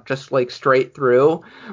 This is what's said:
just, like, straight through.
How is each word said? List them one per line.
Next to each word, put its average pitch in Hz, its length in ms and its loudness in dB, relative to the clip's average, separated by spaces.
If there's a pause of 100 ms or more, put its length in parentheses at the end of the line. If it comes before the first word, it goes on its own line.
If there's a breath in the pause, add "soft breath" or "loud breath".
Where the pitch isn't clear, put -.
just, 135 260 -8
like, 127 180 -2
straight 131 460 -2
through. 139 480 2 (300 loud breath)